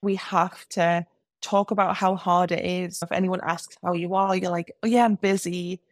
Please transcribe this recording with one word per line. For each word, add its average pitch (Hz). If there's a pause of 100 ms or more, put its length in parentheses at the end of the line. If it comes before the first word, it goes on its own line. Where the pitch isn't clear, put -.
We 196
have 185
to 170 (360)
talk 202
about 196
how 190
hard 180
it 170
is. 180
If 175
anyone 185
asks -
how 180
you 175
are, 190
you're 180
like, 170 (120)
Oh, 220
yeah, 240
I'm 220
busy. 180 (120)